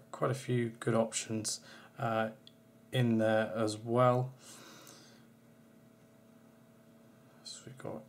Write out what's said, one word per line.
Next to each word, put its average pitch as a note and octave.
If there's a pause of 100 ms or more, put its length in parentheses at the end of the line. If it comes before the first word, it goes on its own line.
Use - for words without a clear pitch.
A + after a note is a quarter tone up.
(120)
quite C#3
a B2+
few A#2+
good A#2
options, A2+ (360)
uh, A2+ (600)
in A#2+
there A2
as G#2+
well. B2 (3000)
So -
we've C3
got A2+